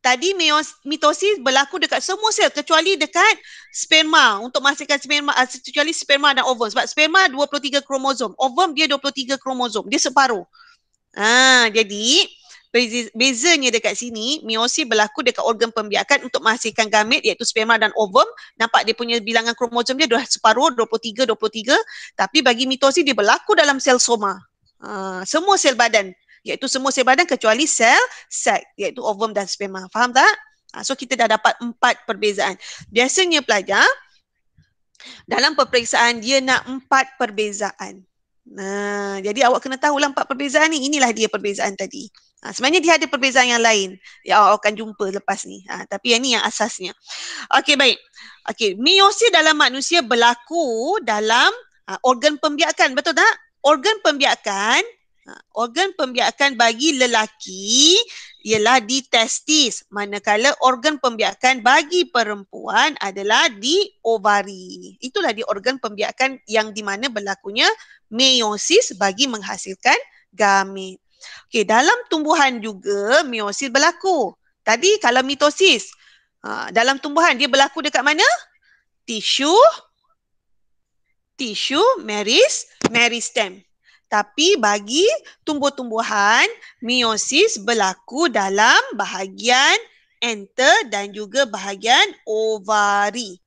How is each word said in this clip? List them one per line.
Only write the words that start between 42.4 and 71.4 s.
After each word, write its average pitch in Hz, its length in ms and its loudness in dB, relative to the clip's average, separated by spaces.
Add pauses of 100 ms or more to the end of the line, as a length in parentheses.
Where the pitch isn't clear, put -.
Ha, - 160 -14
sebenarnya 302 240 2
dia 330 160 4
ada 311 100 0
perbezaan 254 460 2
yang 233 100 2
lain. 196 380 2 (240)
Ya, 190 160 4
awak 208 240 4
akan 208 140 2
jumpa 214 320 -6 (120)
lepas - 240 -6
ni. 190 220 -18
Ha, 180 180 -10
tapi 233 300 0
yang 240 80 0
ni 262 100 0
yang 214 80 0
asasnya. 208 540 -6 (560)
Okey, 285 240 2
baik. 262 240 2 (480)
Okey, 208 320 -4
meiosis 392 480 4
dalam 311 260 4
manusia 277 460 0
berlaku 240 1040 0
dalam, 226 480 2 (340)
ha, 190 140 -12
organ 262 400 0
pembiakan. 302 560 0
Betul 294 160 -2
tak? 381 220 4 (260)
Organ 311 400 2
pembiakan, 240 800 0 (480)
ha, - 80 -18 (160)
organ 240 400 -2
pembiakan 254 640 -2
bagi 240 400 2
lelaki 233 1040 2 (400)
ialah 220 400 2
di 247 240 -6
testis, 254 880 -2
manakala 208 560 -2 (160)
organ 254 320 2
pembiakan 233 640 -2
bagi 302 480 2
perempuan 220 960 -2
adalah 208 480 0
di 269 320 -2 (160)
ovari. 190 1040 -2
Itulah 262 320 -4
dia 220 80 -8
organ 214 320 -4
pembiakan 233 720 -6
yang 214 240 -2
di 202 80 -12
mana 208 320 -6
berlakunya 202 560 -4 (400)
meiosis 247 880 0
bagi 196 320 -2
menghasilkan 214 720 -4 (320)
gamet. 196 640 0 (560)